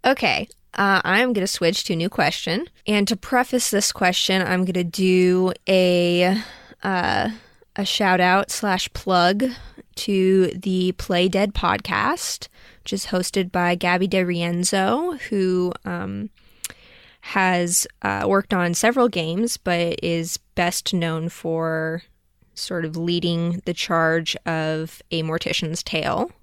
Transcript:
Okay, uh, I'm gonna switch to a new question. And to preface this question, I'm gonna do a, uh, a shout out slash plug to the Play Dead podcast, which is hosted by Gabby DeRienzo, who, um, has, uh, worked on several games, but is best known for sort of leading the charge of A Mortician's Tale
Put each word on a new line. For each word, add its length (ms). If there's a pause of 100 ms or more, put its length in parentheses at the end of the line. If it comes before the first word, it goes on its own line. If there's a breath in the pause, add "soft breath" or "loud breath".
Okay, 440 (260)
uh, 300
I'm 280
gonna 160
switch 360
to 80
a 40
new 120
question. 600 (180)
And 220
to 80
preface 540
this 200
question, 500
I'm 240
gonna 200
do 680 (160)
a, 680 (480 loud breath)
uh, 460 (440 loud breath)
a 100
shout 360
out 320
slash 400
plug 520 (520 loud breath)
to 580
the 380
Play 360
Dead 240
podcast, 920 (380 soft breath)
which 80
is 140
hosted 440
by 240
Gabby 320
DeRienzo, 1160
who, 500 (120)
um, 460 (920 loud breath)
has, 680 (160)
uh, 260
worked 260
on 200
several 340
games, 480
but 460
is 360 (160)
best 400
known 340
for 760 (520)
sort 300
of 120
leading 720
the 80
charge 640 (100)
of 640
A 140
Mortician's 580
Tale 480 (120)